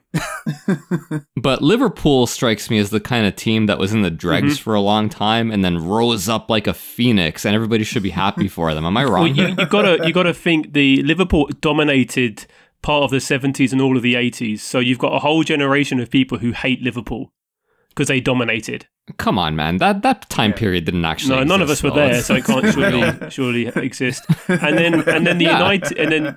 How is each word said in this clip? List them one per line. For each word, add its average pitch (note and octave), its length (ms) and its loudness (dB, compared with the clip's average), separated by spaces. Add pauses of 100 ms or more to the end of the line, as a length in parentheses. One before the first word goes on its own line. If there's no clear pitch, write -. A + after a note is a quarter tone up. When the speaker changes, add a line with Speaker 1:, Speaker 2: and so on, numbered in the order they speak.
(140)
Speaker 1:
Yeah. D#3 60 -2 (340)
Speaker 2:
<laughs> - 840 -6
But B2+ 260 -2
Liverpool D3+ 640 2
strikes - 440 -2
me A2+ 80 2
as G2+ 120 2
the G#2 100 0
kind A2+ 260 0
of F#2 100 -2
team A2 300 0
that F#2 120 2
was G2 140 -2
in A2 100 2
the F2+ 80 2
dregs F2 440 0
Speaker 1:
Mm-hmm. C#3 80 -10
Speaker 2:
for A2+ 120 -2
a G#2 60 2
long G#2 280 2
time A2 420 -2
and G2+ 140 0
then F2 140 0
rose G#2+ 500 0
up A2+ 220 -2
like A2 160 0
a F#2 80 -2
phoenix, G#2+ 680 0
and G2+ 100 2
everybody A2 300 0
should G#2 180 -4
be F#2+ 80 -2
happy G2 380 -2
for D#2+ 260 -2
them. D#2 100 -4
Am F#2 120 -2
I C3+ 80 0
Speaker 1:
Well, A#2+ 100 0
Speaker 2:
wrong? E3 200 2
Speaker 1:
you, D#3 140 2
you F#3+ 180 -4
gotta, F#3 400 2
you E3 60 0
gotta F3 220 2
think D#3 380 -2
the C#3 300 4
Liverpool D#3+ 460 2 (120)
dominated C3+ 880 0 (360)
part D3 220 0
of C3 60 0
the C3+ 100 0
seventies C3+ 520 0
and C3 80 2
all C3 160 4
of A#2 60 0
the A#2+ 140 2
eighties. A#2+ 460 -4
So - 160 -4
you've B2 200 0
got - 160 -2
a C3+ 60 0
whole D#3 220 2
generation C#3+ 580 0
of A#2 100 -6
people C3 280 0
who A2+ 140 -2
hate B2+ 300 -2
Liverpool A#2+ 500 -8 (640)
'cause C#3+ 140 -2
they C3+ 120 2
dominated. A#2 680 -2 (320)
Speaker 2:
Come D#3 200 0
on, D#2 160 0
man. D#2 240 -2
That, G3+ 240 0
that - 280 0
time G#3+ 200 0
Speaker 3:
Yeah. G3 60 -2
Speaker 2:
period F#2 280 0
didn't F2 200 -2
actually G#2 320 -2
Speaker 1:
No, C3 80 2
none F#3 180 2
of D3 80 0
Speaker 2:
exist, D3 140 -2
Speaker 1:
us - 0 -
were C#3+ 60 0
Speaker 2:
though. C#3+ 160 2
Speaker 1:
there, A#2+ 80 2
Speaker 2:
Let's B2 120 -2
Speaker 1:
so - 80 0
it B2+ 100 -2
can't - 180 0
Speaker 2:
be G#3 200 2
real. - 480 0
Speaker 1:
surely, - 0 -
surely A#2+ 360 -2 (200)
exist. B2+ 400 -4 (220)
And D#3+ 280 2
then, E3+ 180 4 (140)
and D#3+ 160 2
then F3 140 2
the E3+ 60 4
Speaker 3:
<laughs> - 140 4
Speaker 1:
United, F#3+ 380 0
and D#3 140 0
then D#3 260 -2